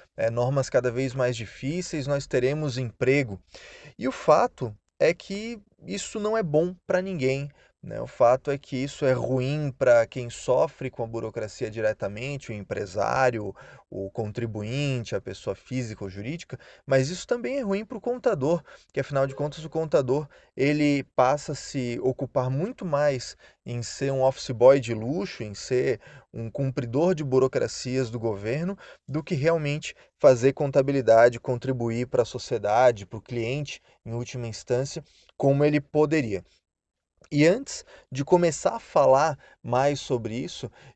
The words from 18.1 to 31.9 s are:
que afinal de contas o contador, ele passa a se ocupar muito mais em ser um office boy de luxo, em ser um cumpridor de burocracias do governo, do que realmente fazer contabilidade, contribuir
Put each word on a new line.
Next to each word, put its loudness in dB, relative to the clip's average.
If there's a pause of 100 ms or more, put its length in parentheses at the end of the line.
que -4
afinal 0
de -8
contas -8
o -12
contador, 0 (280)
ele 2 (140)
passa 2
a -4
se -6
ocupar -2
muito -4
mais -2 (300)
em -8
ser -4
um 0
office 0
boy 10
de -2
luxo, -6
em -10
ser -2 (340)
um -8
cumpridor -2
de -6
burocracias 0
do -8
governo, -4 (300)
do -6
que -4
realmente 0 (280)
fazer 8
contabilidade, 4
contribuir -2